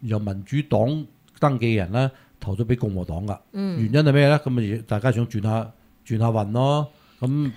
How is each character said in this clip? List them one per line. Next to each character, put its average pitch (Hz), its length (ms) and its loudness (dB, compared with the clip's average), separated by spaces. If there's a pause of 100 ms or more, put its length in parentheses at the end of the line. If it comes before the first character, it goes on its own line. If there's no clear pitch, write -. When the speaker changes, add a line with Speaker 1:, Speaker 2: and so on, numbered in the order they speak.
Speaker 1:
由 107 180 -2
民 98 260 -4
主 135 120 -4 (120)
黨 131 360 0 (340)
登 139 200 2
記 117 80 0
嘅 113 100 2
人 92 140 -2
咧 131 180 0 (300)
投 - 160 -6
咗 110 100 0
俾 110 120 2
共 107 180 -2
和 90 80 -4
黨 85 240 -6
㗎。 98 100 -6 (140)
Speaker 2:
嗯。 196 300 -4
Speaker 1:
原 113 120 2
因 151 160 4
係 135 40 6
咩 143 160 6
咧？ 147 80 4
咁 117 420 -2
啊， 117 80 -12
大 107 120 -2
家 127 120 2
想 117 160 0
轉 110 160 -6
下， 113 260 -2 (360)
轉 113 140 -2
下 113 80 2
運 107 260 0
咯。 143 340 0 (320)
咁 127 80 -2 (300)